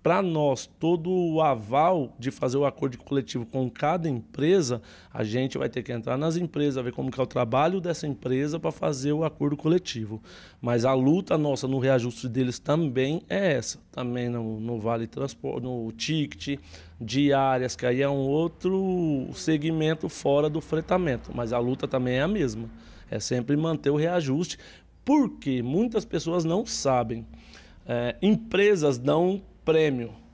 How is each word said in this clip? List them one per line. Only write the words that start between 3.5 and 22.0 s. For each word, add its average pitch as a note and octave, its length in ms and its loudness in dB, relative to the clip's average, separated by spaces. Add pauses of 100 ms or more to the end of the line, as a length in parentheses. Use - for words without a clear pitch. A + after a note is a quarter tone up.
cada D#3+ 380 0
empresa, C#3 760 0 (320)
a A#2 80 -4
gente B2 340 -2
vai C3+ 120 -2
ter A2+ 160 -6
que B2+ 80 -8
entrar A#2+ 240 -4
nas D#3+ 200 0
empresas, D3 460 -2
ver B2 80 -4
como C3 180 -4
que B2+ 120 -6
é - 20 4
o B2 40 2
trabalho C3+ 540 0
dessa E3 240 -4
empresa C#3+ 540 -2
pra D#3+ 140 -4
fazer C#3+ 400 -2
o D3+ 100 0
acordo D3 340 -2
coletivo. B2+ 640 -2 (400)
Mas A#2+ 240 2
a C3+ 80 8
luta D#3 460 4
nossa C#3 300 0
no C3+ 100 0
reajuste B2 500 2
deles B2 300 0
também D3 680 0
é F#3+ 240 0
essa. A#2+ 260 -4 (140)
Também B2 360 -4
no, A2+ 300 -4
no A2+ 220 -4
Vale A2+ 260 0
Transporte, C3+ 560 -6
no A#2+ 300 -6
ticket, C#3+ 680 -4 (420)
diárias, C3 760 2
que B2 100 -4
aí B2 160 2
é C#3 60 2
um C#3 180 0
outro E3+ 1080 0
segmento D#3+ 760 0
fora D3 420 2
do D#3 100 -4
fretamento. D#3 720 -2
Mas A#2+ 200 -4
a A#2+ 80 2
luta C3 260 -2
também B2+ 280 0